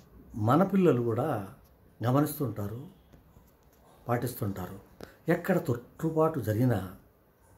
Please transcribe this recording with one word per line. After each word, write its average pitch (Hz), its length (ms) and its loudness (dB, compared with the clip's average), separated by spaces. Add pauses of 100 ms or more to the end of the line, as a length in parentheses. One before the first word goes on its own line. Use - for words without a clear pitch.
(340)
మన 120 280 4
పిల్లలు 180 400 4
కూడా 117 520 -2 (520)
గమనిస్తుంటారు, 127 800 0 (1200)
పాటిస్తుంటారు. 104 720 -4 (520)
ఎక్కడ 170 280 2
తొట్టుపాటు 156 840 -2
జరిగినా 107 560 0 (600)